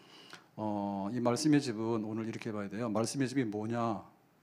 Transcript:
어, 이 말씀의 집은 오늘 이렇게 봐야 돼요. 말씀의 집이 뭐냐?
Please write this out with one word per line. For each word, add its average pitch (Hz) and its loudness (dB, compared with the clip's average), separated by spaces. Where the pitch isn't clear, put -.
어, 101 -2
이 123 -2
말씀의 120 4
집은 113 -2
오늘 110 -4
이렇게 113 -6
봐야 101 -4
돼요. 107 -4
말씀의 117 2
집이 127 2
뭐냐? 110 -2